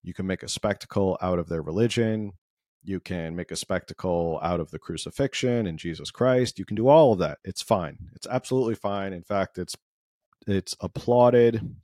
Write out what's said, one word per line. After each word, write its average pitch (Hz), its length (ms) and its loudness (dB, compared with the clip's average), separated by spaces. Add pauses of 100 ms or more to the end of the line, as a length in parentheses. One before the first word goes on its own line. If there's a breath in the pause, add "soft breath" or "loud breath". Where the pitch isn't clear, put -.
You 87 120 -12
can 95 120 -4
make 92 160 -2
a - 60 -14
spectacle 98 720 -2
out 90 180 0
of 85 100 -6
their 82 140 -4
religion. 110 680 0 (520)
You 92 160 -6
can 85 340 -8
make 87 160 -8
a 85 60 -8
spectacle 85 840 -2
out 85 180 0
of 78 100 -6
the 78 80 -12
crucifixion 120 880 -4
and 82 120 -6
Jesus 82 320 -8
Christ. 127 480 2
You 95 60 -8
can 107 120 -6
do 113 120 2
all 147 240 8
of 95 60 2
that. 76 260 -2
It's - 180 -10
fine. 87 360 -2 (160)
It's - 120 -18
absolutely 127 500 -2
fine. 98 360 -4
In 87 120 -12
fact, 98 340 -2
it's, 90 180 -8 (720)
it's 98 340 -2
applauded 120 1040 4